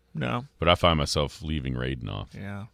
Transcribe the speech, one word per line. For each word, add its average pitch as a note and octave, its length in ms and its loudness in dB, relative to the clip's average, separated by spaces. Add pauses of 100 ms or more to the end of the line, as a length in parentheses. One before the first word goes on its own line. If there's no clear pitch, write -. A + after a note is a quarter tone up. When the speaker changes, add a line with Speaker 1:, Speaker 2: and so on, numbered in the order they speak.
(140)
Speaker 1:
No. B2 320 -2 (140)
Speaker 2:
But D#2+ 80 2
I F2 80 8
find E2+ 220 6
myself D2 460 0
leaving C#2 320 -2
Raiden B1 340 -4
off G1+ 240 -8
Speaker 1:
Yeah. G2+ 400 -10